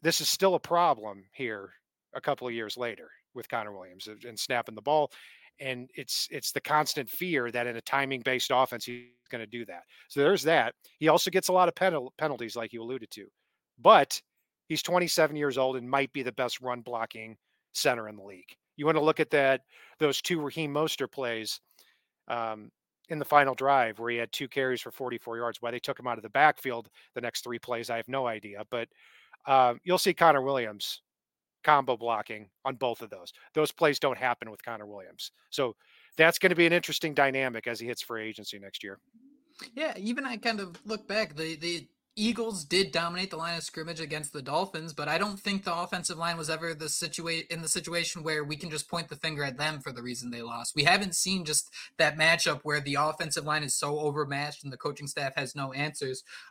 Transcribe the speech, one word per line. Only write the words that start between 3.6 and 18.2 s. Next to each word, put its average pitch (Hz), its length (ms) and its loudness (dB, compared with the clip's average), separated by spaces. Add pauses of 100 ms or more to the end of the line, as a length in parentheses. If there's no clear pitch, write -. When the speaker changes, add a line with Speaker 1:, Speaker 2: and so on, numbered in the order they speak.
Speaker 1:
Williams 92 340 -16
and, 107 160 -16
and 117 160 -12
snapping 120 340 -4
the 107 80 -12
ball. 147 300 2 (480)
And 131 340 -8
it's, - 380 -4
it's 147 220 -6
the 139 80 -2
constant 151 480 0
fear 143 420 -2
that 120 160 -2
in 117 80 -6
a 117 60 -8
timing-based 131 720 0
offense, 123 320 2
he's 123 240 -12 (200)
gonna 117 160 -8
do 113 200 -10
that. - 180 -16 (240)
So 143 140 -2
there's 156 220 4
that. 139 300 4 (260)
He 156 100 4
also 175 200 6
gets 185 200 0
a 185 40 2
lot 180 140 8
of 170 80 -2
penal-, 160 420 -2
penalties, 120 380 -4
like 113 160 -6
you 117 100 -10
alluded 117 300 -10
to. 101 140 -16 (520)
But 165 440 8 (460)
he's 156 140 -2
twenty-seven 170 540 2
years 143 220 0
old 131 180 2
and 123 140 -8
might 139 240 0
be 135 100 -6
the 120 80 -2
best 123 300 -4
run-blocking 113 760 -8 (380)
center 117 340 2
in 107 80 -14
the 101 80 -18